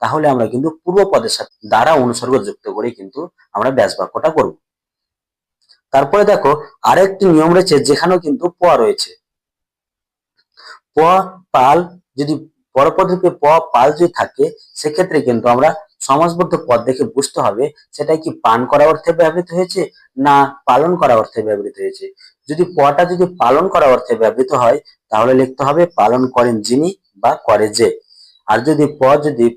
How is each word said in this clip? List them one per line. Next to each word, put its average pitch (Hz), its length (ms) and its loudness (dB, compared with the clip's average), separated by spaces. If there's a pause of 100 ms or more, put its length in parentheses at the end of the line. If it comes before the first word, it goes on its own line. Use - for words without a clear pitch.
তাহলে 147 260 -2
আমরা 123 180 0
কিন্তু 127 220 -4 (120)
পূর্ব 175 180 -2 (120)
পদের 113 260 0
সাথে - 180 -14 (140)
দ্বারা 117 260 2
অনুসর্গ 123 480 -2
যুক্ত 101 260 -12
করে 107 220 -6
কিন্তু 98 300 -18 (320)
আমরা 113 180 -4
ব্যাস 110 260 0
বাক্যটা 110 340 -4
করব। 120 220 -2 (1400)
তারপরে 143 320 2
দেখো 202 260 2 (320)
আরেকটি 185 440 2
নিয়ম 160 260 4
রয়েছে, 180 280 2
যেখানেও 170 380 0
কিন্তু 151 300 -4
প - 140 -6 (120)
রয়েছে। 107 360 0 (1800)
প - 60 -2 (540)
পাল, 139 260 4 (380)
যদি 147 180 -4 (400)
পরপদ 160 360 2
রূপে 180 200 0
প - 140 -8 (280)
পাল 127 200 4
যদি 170 200 0
থাকে, 117 320 -4 (300)
সেক্ষেত্রে - 460 -4
কিন্তু 120 280 -2
আমরা 127 200 2 (320)
সমাসবদ্ধ 165 520 0 (120)
পদ 120 200 0
দেখে 131 200 -2
বুঝতে - 360 -6
হবে 113 240 -2 (280)
সেটা 160 240 -4
কি 160 140 -8 (120)
পান 117 240 2
করা 147 200 2
অর্থে 156 260 0
ব্যবহৃত 165 400 0
হয়েছে 180 280 -4 (380)
না 143 180 4 (300)
পালন 139 300 2
করা 139 200 2
অর্থে 110 260 -2
ব্যবহৃত 101 360 -6
হয়েছে। 95 280 -10 (420)
যদি 156 160 -2 (100)
পটা 143 300 2
যদি 180 220 -2 (120)
পালন 135 300 2
করা 175 180 2
অর্থে 123 280 2
ব্যবহৃত 113 380 0
হয়, 123 260 2 (340)
তাহলে 117 220 2
লিখতে 131 300 0
হবে 147 180 0 (140)
পালন 117 320 2
করেন 120 320 0
যিনি 127 280 -2 (280)
বা 110 140 0 (140)
করে 107 240 0
যে। 104 200 0 (600)
আর 107 160 0
যদি 151 200 2 (120)
প - 60 -2 (220)
যদি 123 220 0 (100)